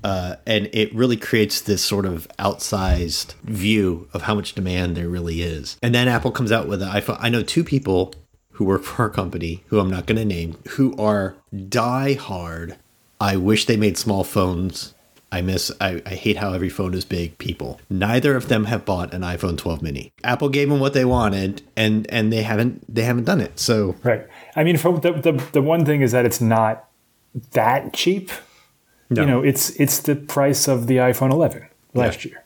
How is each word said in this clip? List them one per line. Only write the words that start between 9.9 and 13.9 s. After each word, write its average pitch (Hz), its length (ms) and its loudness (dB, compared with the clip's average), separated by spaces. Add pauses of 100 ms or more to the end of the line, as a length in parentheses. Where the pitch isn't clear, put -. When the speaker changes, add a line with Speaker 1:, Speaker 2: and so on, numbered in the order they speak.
Speaker 1:
not 87 140 -4
gonna 110 200 0
name, 85 320 -4 (120)
who 135 280 0
are 104 380 0 (180)
diehard, 101 1200 -4 (420)
"I 98 160 0
wish 101 300 2
they 117 100 4
made 104 220 2